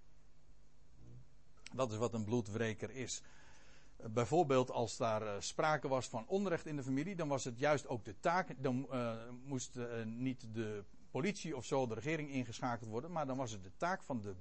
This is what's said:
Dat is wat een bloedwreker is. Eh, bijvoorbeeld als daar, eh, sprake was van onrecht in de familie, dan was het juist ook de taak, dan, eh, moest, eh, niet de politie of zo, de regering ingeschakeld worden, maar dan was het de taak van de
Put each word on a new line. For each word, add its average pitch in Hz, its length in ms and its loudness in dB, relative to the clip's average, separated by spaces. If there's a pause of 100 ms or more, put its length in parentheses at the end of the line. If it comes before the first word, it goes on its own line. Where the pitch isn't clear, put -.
(1800)
Dat 123 160 4
is 107 60 0
wat 117 160 2
een 113 100 0
bloedwreker 110 640 0
is. 117 320 -6 (760)
Eh, 120 140 -8
bijvoorbeeld 131 600 6
als 120 260 0
daar, 110 260 4
eh, 101 180 -2
sprake 156 480 2
was 131 200 2
van - 180 -4
onrecht 190 400 2
in 151 100 -2
de 139 60 -2
familie, 139 340 2
dan 165 120 0
was 139 160 2
het 117 140 -4
juist 143 300 4
ook 127 160 -2
de 104 160 -8
taak, 170 420 2
dan, 131 280 2
eh, 120 260 0 (280)
moest, 135 320 -4
eh, 120 280 -2
niet 117 500 -2
de 107 300 0 (260)
politie 160 460 0
of 120 80 -6
zo, 135 220 4
de 113 80 -2
regering 151 360 0
ingeschakeld 120 600 -2
worden, 127 220 -2
maar 160 140 0
dan 131 100 0
was 131 140 0
het 107 120 -6
de 92 140 -12
taak 180 260 0
van 127 180 -2
de 101 200 -4